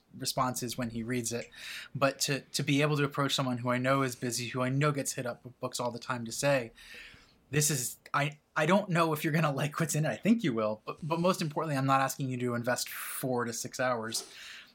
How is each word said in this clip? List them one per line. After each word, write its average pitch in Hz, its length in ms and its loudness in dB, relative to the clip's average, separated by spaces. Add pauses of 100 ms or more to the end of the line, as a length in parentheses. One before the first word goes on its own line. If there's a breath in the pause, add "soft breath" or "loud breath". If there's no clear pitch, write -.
(180)
response 127 440 -2
is 120 160 -6
when 123 100 -4
he 113 140 -6
reads 120 280 -2
it. 117 200 -6 (440 loud breath)
But 139 260 2
to, 139 200 0
to - 220 -4
be 139 180 4
able 151 160 4
to 143 80 2
approach 139 300 0
someone 127 240 0
who 120 100 -2
I 123 80 2
know 131 240 4
is 127 160 0
busy, 120 320 -4
who 127 140 -2
I 127 80 2
know 147 220 4
gets 135 200 -4
hit 123 140 -6
up 120 180 -8
with 123 160 -18
books - 180 -6
all 123 120 -2
the 117 80 -6
time, 120 260 -4
to 113 80 -8
say, 139 400 2 (800 loud breath)
"This 147 200 4
is, 131 260 -2 (180)
I, 147 240 0 (180)
I 156 80 2
don't 196 240 4
know 165 240 4
if 151 120 0
you're 165 100 2
gonna 156 180 2
like 143 260 -2
what's - 160 0
in 151 120 2
it. - 20 0
I 110 80 -2
think 226 260 4
you 139 120 2
will. 107 320 0
But, - 200 -10
but 165 140 0
most 180 220 2
importantly, 156 340 -2
I'm 131 80 2
not 135 160 6
asking 135 300 -2
you 127 80 -4
to 123 160 0
invest 120 340 0
four - 560 -4
to 117 80 -4
six - 260 -8
hours. 117 460 -2 (500 loud breath)